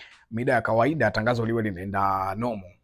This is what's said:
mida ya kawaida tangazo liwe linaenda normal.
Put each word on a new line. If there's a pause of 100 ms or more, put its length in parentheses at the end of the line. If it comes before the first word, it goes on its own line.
(300)
mida
ya
kawaida
tangazo
liwe
linaenda
normal. (120)